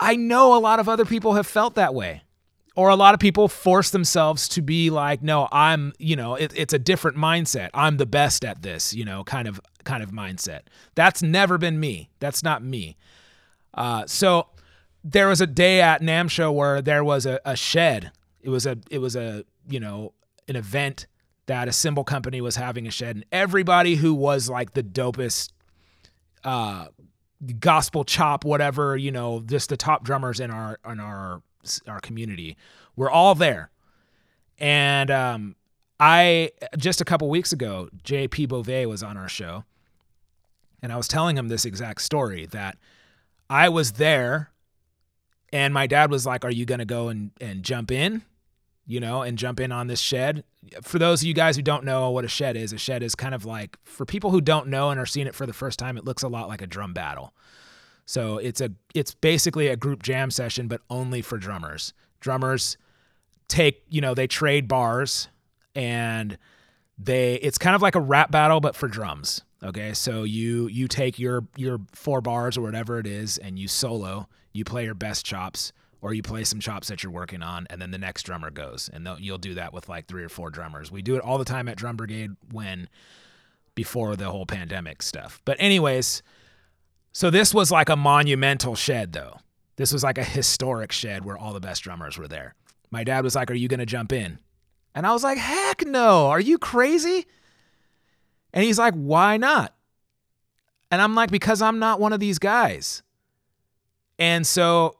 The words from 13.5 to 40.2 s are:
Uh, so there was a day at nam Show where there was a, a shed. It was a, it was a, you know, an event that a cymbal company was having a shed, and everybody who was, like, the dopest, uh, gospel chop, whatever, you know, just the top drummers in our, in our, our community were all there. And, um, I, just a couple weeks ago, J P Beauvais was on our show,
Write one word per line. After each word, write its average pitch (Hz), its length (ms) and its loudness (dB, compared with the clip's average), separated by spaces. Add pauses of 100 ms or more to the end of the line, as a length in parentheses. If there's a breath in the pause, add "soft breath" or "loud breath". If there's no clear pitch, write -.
Uh, 120 320 -4
so 175 420 2 (560 soft breath)
there 196 240 6
was 185 140 4
a 180 40 4
day 180 360 6
at 160 180 8
nam 160 280 2
Show 160 220 0
where 143 300 2
there 147 240 2
was 139 220 2
a, 131 180 -2
a 135 120 -2
shed. 131 540 2 (300)
It - 80 -10
was 127 160 0
a, 127 140 -2 (120)
it 147 80 -4
was 127 180 -4
a, 110 280 -6 (240)
you 135 100 -4
know, 107 360 -8 (340)
an 131 80 -4
event 131 500 -4 (400)
that 123 220 -4
a 123 40 -4
cymbal 143 320 0
company 127 360 -4
was 120 160 -4
having 123 300 -6
a 110 40 -10
shed, 117 260 -8
and 104 140 -12
everybody 180 680 4
who 156 180 4
was, 139 340 0
like, 123 240 -6
the 131 100 -2
dopest, 123 680 -4 (920)
uh, 107 440 -6 (760)
gospel 156 440 2
chop, 147 400 0
whatever, 143 520 0
you 139 140 -4
know, 120 340 -6
just 120 240 -2
the 143 80 -4
top 156 280 0
drummers 127 360 -2
in 120 100 -6
our, 110 280 -10 (100)
in 113 120 -12
our, 98 420 -10 (460)
our 104 120 -10
community 101 560 -10 (380 soft breath)
were 131 160 0
all 175 240 8
there. 139 360 0 (880)
And, 143 520 2
um, 120 460 -2 (420)
I, 165 540 6 (240)
just 170 240 0
a 165 40 -2
couple 151 240 0
weeks 170 240 0
ago, 101 360 -6 (160)
J 135 240 -2
P 147 180 -2
Beauvais 127 400 -2
was 104 160 -6
on 104 140 -10
our 95 120 -12
show, 90 360 -10 (1160)